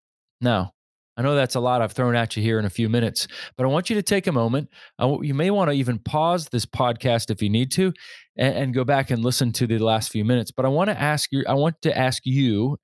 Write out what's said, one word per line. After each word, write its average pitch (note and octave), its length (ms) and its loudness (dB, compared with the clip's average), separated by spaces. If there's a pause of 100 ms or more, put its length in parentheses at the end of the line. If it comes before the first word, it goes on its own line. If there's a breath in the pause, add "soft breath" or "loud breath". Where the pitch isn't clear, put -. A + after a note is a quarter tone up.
(400)
Now, G#2+ 320 2 (480)
I - 20 -2
know C#3 120 2
that's C3+ 200 2
a B2+ 60 0
lot B2 220 2
I've A2 100 -2
thrown B2 240 2
at A2+ 180 0
you G#2+ 80 -2
here A2+ 160 2
in G#2+ 60 0
a G2 60 -2
few A2+ 180 -2
minutes, A2+ 400 0 (300 loud breath)
but B2+ 60 -2
I - 20 2
want D3+ 240 0
you A3+ 60 0
to G3+ 60 0
take F#3+ 240 0
a F3+ 60 2
moment. B2+ 380 0 (280 loud breath)
I - 40 -2
w-, C#3+ 260 0
you C#3 60 -2
may D#3+ 160 2
wanna F#3+ 220 2
even B2+ 260 0
pause D#3+ 480 0
this A#2+ 180 -2
podcast A#2 640 0
if G#2 120 -4
you G#2 80 0
need A#2+ 220 0
to F#3+ 200 2 (460 loud breath)
and, C3 180 0
and B2+ 180 -2
go B2+ 100 0
back C3+ 260 0
and A#2 120 0
listen A#2+ 300 0
to B2+ 140 0
the A2+ 140 0
last A2 300 0
few G#2+ 140 -2
minutes. A#2 260 0
But B2+ 140 -2
I C3 60 2
wanna F3+ 220 0
ask D3 380 -2
you, C#3 160 -2
I A2+ 60 0
want D3+ 300 0
to D#3+ 120 0
ask C3 300 0
you, C3 580 0